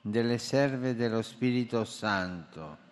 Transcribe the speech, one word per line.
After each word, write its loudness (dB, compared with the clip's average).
delle 2
serve 2
dello 2
Spirito 0
Santo -4